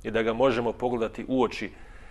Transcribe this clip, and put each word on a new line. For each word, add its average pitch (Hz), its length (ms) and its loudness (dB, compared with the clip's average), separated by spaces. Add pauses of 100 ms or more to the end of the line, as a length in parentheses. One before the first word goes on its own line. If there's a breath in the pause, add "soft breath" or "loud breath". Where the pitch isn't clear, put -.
i 110 80 -6
da 113 120 2
ga 113 100 2
možemo 117 400 2
pogledati 117 560 -2
u 131 140 4
oči, 107 300 0 (380 soft breath)